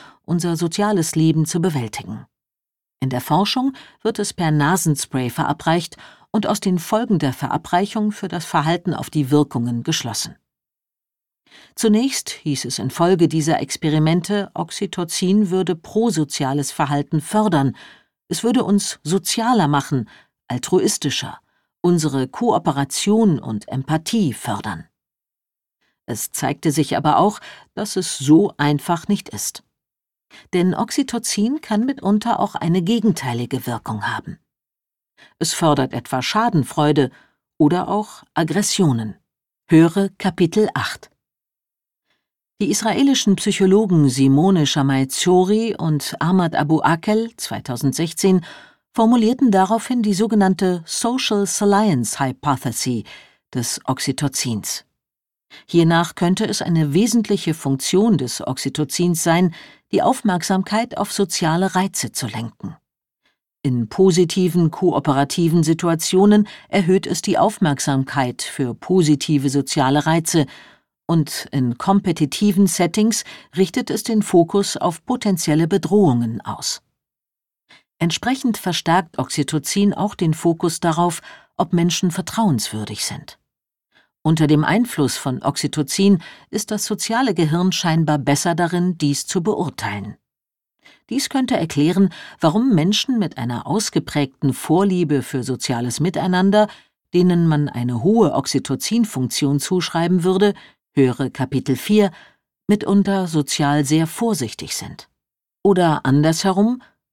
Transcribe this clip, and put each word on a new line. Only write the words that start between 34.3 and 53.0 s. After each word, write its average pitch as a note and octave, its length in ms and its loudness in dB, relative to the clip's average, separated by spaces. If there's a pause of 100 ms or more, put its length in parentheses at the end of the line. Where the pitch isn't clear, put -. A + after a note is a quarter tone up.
Es D#3+ 140 -2
fördert C3+ 400 2
etwa B2+ 280 -6
Schadenfreude D3+ 880 0 (480)
oder E3 300 2
auch G#3 360 -6 (120)
Aggressionen. D#3 800 0 (520)
Höre F3 420 4 (100)
Kapitel F#3+ 560 0
acht. - 340 -8 (1500)
Die G#3 100 0
israelischen A3+ 640 2
Psychologen F#3 720 4
Simone C#3 580 4
Shammai C3+ 380 0
Tzouri F#3 720 2
und D#3 420 -2
Ahmad F3 360 0
Abu D3+ 260 2
Akel, G#3+ 560 0
zweitausendsechzehn, D#3+ 1080 0 (500)
formulierten A#3 560 4
daraufhin A3 520 2
die G#3 120 2
sogenannte F#3+ 720 2
Social A#3 600 -2
Salience G3+ 720 0
Hypothesis C3 880 -4 (480)